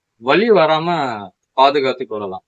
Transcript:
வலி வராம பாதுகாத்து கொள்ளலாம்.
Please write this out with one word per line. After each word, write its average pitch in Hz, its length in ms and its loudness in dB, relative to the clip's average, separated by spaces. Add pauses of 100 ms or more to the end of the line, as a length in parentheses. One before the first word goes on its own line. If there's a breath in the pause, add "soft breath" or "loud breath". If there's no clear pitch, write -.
(220)
வலி 165 280 2
வராம 160 380 2 (680)
பாதுகாத்து 135 520 0
கொள்ளலாம். 101 420 -10